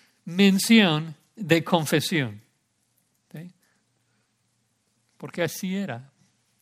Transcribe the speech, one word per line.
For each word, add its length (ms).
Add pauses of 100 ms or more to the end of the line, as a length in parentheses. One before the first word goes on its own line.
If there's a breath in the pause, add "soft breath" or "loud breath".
(240 soft breath)
mención 920 (200)
de 280
confesión. 800 (920)
¿Sí? 200 (1700)
Porque 260
así 320
era. 340 (520)